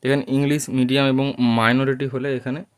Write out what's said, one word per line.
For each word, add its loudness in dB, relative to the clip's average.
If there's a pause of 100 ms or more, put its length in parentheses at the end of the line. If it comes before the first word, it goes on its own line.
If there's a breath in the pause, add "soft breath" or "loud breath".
এখানে 0 (140)
ইংলিশ 0 (160)
মিডিয়াম 2
এবং 0 (320)
মাইনরিটি 2
হলে -4 (100)
এখানে -6 (180)